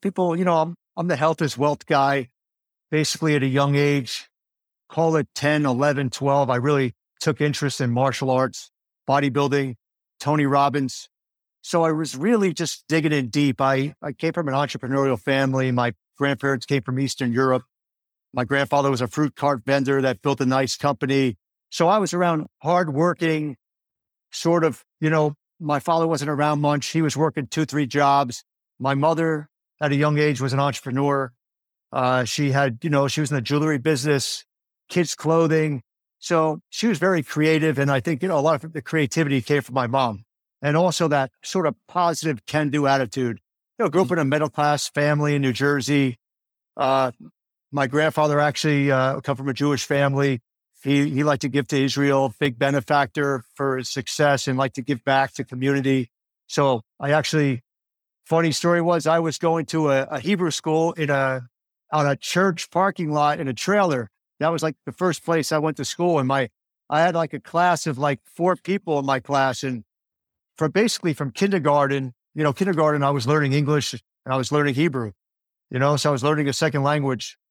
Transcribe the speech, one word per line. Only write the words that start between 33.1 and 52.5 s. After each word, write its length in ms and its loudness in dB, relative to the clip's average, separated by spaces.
was 120 -2
in 40 -2
the 60 -2
jewelry 380 0
business, 680 -2
kids' 280 -2
clothing. 640 0
So 500 0
she 180 -4
was 120 0
very 240 2
creative. 560 2
And 120 2
I 80 2
think, 220 -4
you 80 -2
know, 80 2
a 20 2
lot 240 2
of 80 -14
the 120 -10
creativity 580 0
came 220 0
from 100 -14
my 140 0
mom. 380 -2
And 160 0
also 320 2
that 220 0
sort 240 -2
of 80 -2
positive 580 -2
can-do 420 0
attitude. 520 0
You 80 0
know, 40 0
grew 140 2
up 80 -2
in 80 0
a 60 0
middle-class 640 0
family 480 0
in 60 0
New 100 0
Jersey. 640 0
Uh, 340 2
my 160 0
grandfather 520 2
actually, 520 0
uh, 280 0
come 160 -4
from 140 -6
a 40 0
Jewish 320 0
family. 560 0
He, 280 2
he 140 0
liked 180 2
to 80 -4
give 200 -2
to 140 0
Israel, 560 0
big 200 -2